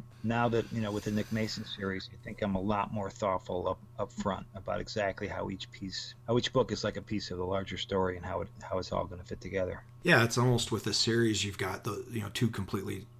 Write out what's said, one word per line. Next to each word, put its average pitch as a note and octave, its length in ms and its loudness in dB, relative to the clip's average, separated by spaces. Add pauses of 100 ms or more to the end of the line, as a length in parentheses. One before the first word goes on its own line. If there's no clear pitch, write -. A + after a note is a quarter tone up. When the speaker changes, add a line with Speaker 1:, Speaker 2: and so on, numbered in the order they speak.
(240)
Speaker 1:
now A#2 240 4
that, A2+ 240 2
you A#2 80 -2
know, G#2+ 140 0
with G#2 100 -2
the G#2+ 80 -2
Nick G#2 180 2
Mason A2 360 -2
series, F#2+ 480 -6
I - 100 -14
think A2+ 180 -10
I'm G2 140 2
a F#2 60 0
lot G2+ 320 0
more G2 160 -2
thoughtful F#2 580 0
up, F#2+ 120 0 (200)
up G2+ 140 -4
front F#2+ 420 -2
about F#2+ 240 -4
exactly G2 480 -2
how F#2+ 220 -4
each F#2+ 220 -8
piece, - 440 -8 (100)
how A#2 120 4
each A#2+ 160 2
book A2+ 180 4
is G#2 140 -2
like G2+ 100 -2
a G2 60 -6
piece G2+ 300 -4
of F2+ 60 -6
the F#2 60 -2
larger F#2+ 340 -2
story F#2 380 0
and F2 100 -8
how F#2 180 -2
it, F2 40 -6 (140)
how F#2+ 180 -2
it's F#2 140 -4
all F#2 100 2
gonna F2+ 220 -8
fit - 160 -8
together. F#2 420 -2 (200)
Speaker 2:
Yeah, D3 200 8
it's A#2 140 2
almost A#2+ 340 4
with G#2+ 160 0
a G2+ 60 2
series A2+ 500 4
you've G2+ 140 -2
got F#2 260 -4
the, G2+ 280 -4
you A#2 100 -2
know, G#2 120 -4
two A#2+ 140 4
completely, G2 600 -4 (120)